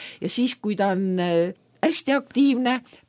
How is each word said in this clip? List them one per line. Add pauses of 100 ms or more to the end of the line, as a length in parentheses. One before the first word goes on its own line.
(220)
ja
siis,
kui
ta
on,
eh, (300)
hästi
aktiivne, (280)